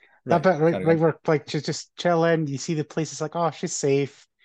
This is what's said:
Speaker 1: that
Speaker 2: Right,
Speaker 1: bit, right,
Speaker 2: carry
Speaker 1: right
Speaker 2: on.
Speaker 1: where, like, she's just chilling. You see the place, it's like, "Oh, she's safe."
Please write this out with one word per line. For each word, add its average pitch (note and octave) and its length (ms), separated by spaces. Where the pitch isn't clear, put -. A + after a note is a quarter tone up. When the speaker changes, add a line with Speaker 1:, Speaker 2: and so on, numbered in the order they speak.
Speaker 1:
that D#3 240
Speaker 2:
Right, E3+ 80
Speaker 1:
bit, D3+ 60
right, E3 100
Speaker 2:
carry E3+ 120
Speaker 1:
right E3 100
Speaker 2:
on. D#3 60
Speaker 1:
where, D#3+ 260
like, D#3 220
she's D3 140
just - 340
chilling. E3 500
You C#3 100
see E3+ 160
the D3+ 100
place, D#3 280
it's C#3 100
like, D#3 140
"Oh, E3+ 160
she's - 220
safe." C#3 540